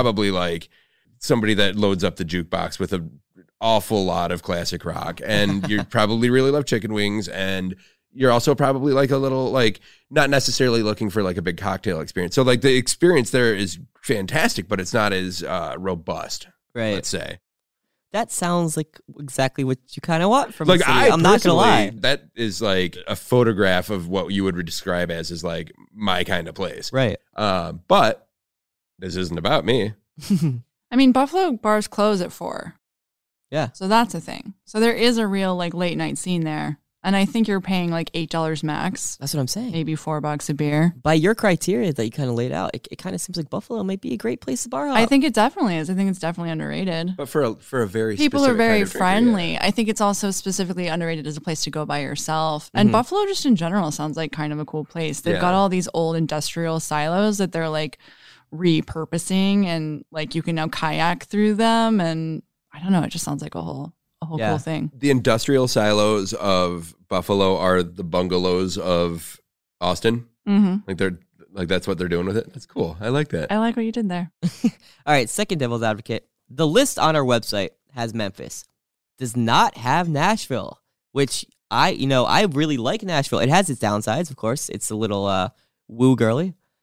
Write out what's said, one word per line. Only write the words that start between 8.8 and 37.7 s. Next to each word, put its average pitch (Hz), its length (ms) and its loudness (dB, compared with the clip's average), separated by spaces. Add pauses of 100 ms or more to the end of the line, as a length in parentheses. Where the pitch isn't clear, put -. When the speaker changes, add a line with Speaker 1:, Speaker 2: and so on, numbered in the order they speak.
Speaker 1:
like, 135 180 4
a 139 60 2
little, 131 340 0
like, 117 280 2 (300)
not 143 200 2
necessarily 123 540 2
looking 107 280 -2
for, 107 120 0
like, 90 140 -2
a 95 40 -4
big 85 160 -2
cocktail 95 440 -4
experience. 85 340 -6
So, 135 80 4
like, 123 180 4
the 135 140 4
experience 131 560 2
there 120 240 4
is 98 220 -4 (240)
fantastic, 113 680 -2
but 101 120 -2
it's 92 140 -8
not 107 200 2
as, 92 300 -4
uh, 78 340 -6
robust, 87 680 -6 (260)
Speaker 2:
Right. 110 220 -2
Speaker 1:
let's - 140 -6
say. 87 300 -6 (760)
Speaker 2:
That 226 180 -2
sounds 175 460 0
like - 220 -6 (200)
exactly 135 460 -2
what 127 140 -2 (100)
you - 120 -16
kinda 170 280 0
want 262 240 2
from 156 160 -6
Speaker 1:
Like, 180 100 6
Speaker 2:
a - 40 2
city. 143 140 2
Speaker 1:
I 269 120 6
Speaker 2:
I'm 165 120 4
not 208 220 6
gonna 170 120 4
Speaker 1:
personally, - 20 4
Speaker 2:
lie. 135 340 4 (100)
Speaker 1:
that 135 220 2 (120)
is, 104 260 -4
like, 92 340 2 (120)
a 101 80 -4
photograph 101 760 2
of 90 180 -4
what 92 240 -2
you 98 140 0
would 90 200 -2
describe 87 460 -4
as, 82 200 -8
is, 82 120 -10
like, 82 300 -6 (200)
my 98 300 0
kind 87 240 -2
of - 80 -12
place. - 380 -8
Speaker 2:
Right. 127 240 0 (180)
Speaker 1:
Um, 87 520 -2
but 156 400 4 (720)
this 90 160 -8
isn't 85 220 -4
about 104 280 0
me. 107 280 2 (240)
Speaker 2:
<laughs> 151 140 -4 (580)
Speaker 3:
I 240 60 -2
mean, 262 160 6
Buffalo 285 400 2
bars 214 380 0
close 208 320 0
at - 100 -6
four. - 440 -10 (760)
Speaker 2:
Yeah. 135 220 -4
Speaker 3:
So 190 160 -4
that's 233 260 4
a 165 60 -8
thing. - 320 -12 (100)
So - 160 -6
there 233 140 4
is 226 240 2
a 220 100 0
real, 190 300 0
like, 175 160 -4
late 170 240 -2
night 151 200 -4
scene 175 280 -2
there. 151 340 -4 (240)
And 190 120 0
I 196 100 2
think 214 220 2
you're 196 140 0
paying, 180 300 -2